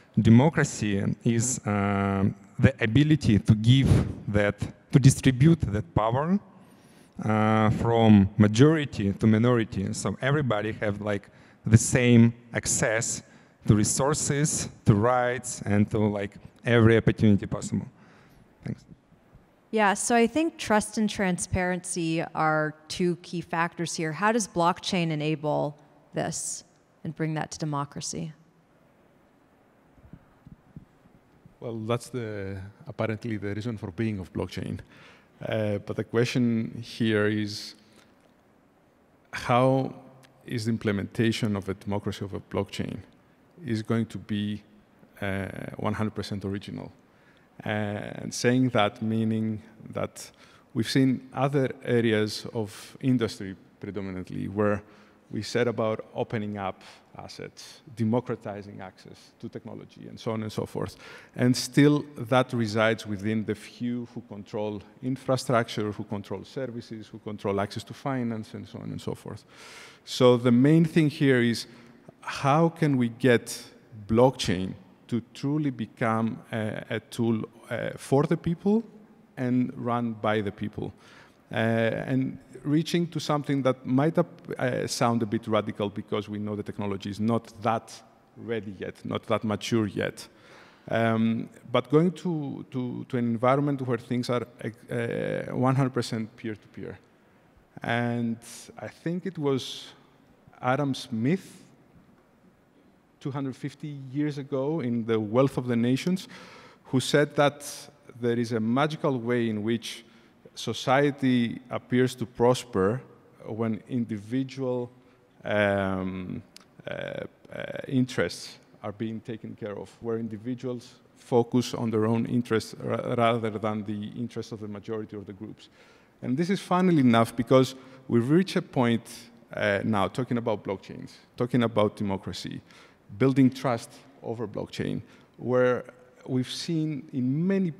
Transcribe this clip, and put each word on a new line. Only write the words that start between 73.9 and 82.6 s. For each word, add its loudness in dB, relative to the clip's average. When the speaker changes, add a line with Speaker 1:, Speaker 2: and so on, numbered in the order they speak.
Speaker 3:
blockchain 2
to -2
truly -2
become -2
a, -6
a -2
tool, -2
uh, -4
for 2
the 0
people 0
and 0
run -4
by 0
the -2
people? -8
Uh, -8
and 0